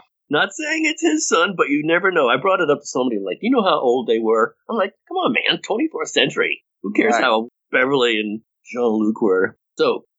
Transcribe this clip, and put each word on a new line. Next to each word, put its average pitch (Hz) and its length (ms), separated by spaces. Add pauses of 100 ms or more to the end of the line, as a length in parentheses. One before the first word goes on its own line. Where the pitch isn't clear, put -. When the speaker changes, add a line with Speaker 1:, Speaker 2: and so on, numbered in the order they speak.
(300)
Speaker 1:
"Not 226 240
saying 311 320
it's 311 160
his 311 260
son, 180 300
but 156 120
you 143 140
never 175 280
know." 151 180
I 127 80
brought 185 240
it 147 80
up 139 120
to - 60
somebody, 127 320
like, 92 220
"You 240 100
know 240 120
how 170 160
old 120 280
they 113 120
were?" 110 360 (140)
I'm 226 80
like, 202 160 (140)
"Come 359 100
on, 320 160
man, 160 280
twenty-fourth 214 480
century. - 540 (200)
Who 104 100
cares 113 200
Speaker 2:
Right. 113 100
Speaker 1:
how 117 260 (220)
Beverly 127 480
and 107 220 (240)
Jean-Luc 110 560
were?" 95 360 (200)
So, 131 280 (140)